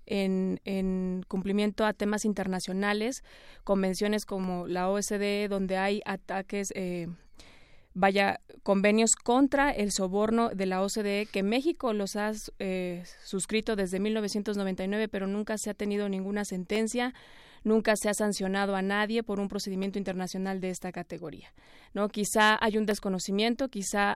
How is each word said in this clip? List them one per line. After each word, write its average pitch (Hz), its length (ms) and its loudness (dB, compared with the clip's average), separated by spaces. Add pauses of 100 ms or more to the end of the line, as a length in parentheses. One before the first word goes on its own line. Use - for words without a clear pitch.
en, 190 640 0
en 185 600 -2
cumplimiento 208 600 0
a 214 80 0
temas 208 320 -2
internacionales, 202 960 -2 (420)
convenciones 202 640 2
como 185 400 -4
la 180 240 0
O 202 80 2
E - 40 -2
C 214 140 -2
D, 202 320 0
donde 190 300 0
hay 202 260 0
ataques, 196 680 -6
eh, 175 340 -4 (880)
vaya, 196 460 4 (220)
convenios 208 520 6
contra 277 560 4
el 208 200 0
soborno 214 600 2
de 190 160 -2
la 185 160 0
O 202 80 0
C 220 120 -2
D 202 200 0
E, 214 40 -4
que 196 160 -2
México 254 520 0
los 202 220 -4
ha, 214 160 -2 (260)
eh, 180 460 -4 (200)
suscrito 214 520 -2
desde 185 240 0
mil 214 120 0
novecientos 208 460 -2
noventa 190 260 -2
y 190 40 -2
nueve, 214 200 0
pero 190 180 -4
nunca 208 300 -2
se 214 140 -6
ha 202 40 -6
tenido 208 360 -2
ninguna 196 340 -2
sentencia, 220 680 -2 (500)
nunca 220 320 4
se 214 120 -2
ha 208 60 2
sancionado 196 640 0
a 190 60 0
nadie 208 400 0
por 202 180 -2
un 202 80 -2
procedimiento 196 500 -4
internacional 190 640 -4
de 185 100 -4
esta 180 220 -8
categoría, - 600 -12 (420)
¿no? 202 140 2
Quizá 214 560 4
hay 214 140 0
un 214 80 2
desconocimiento, 208 800 0
quizá 202 480 0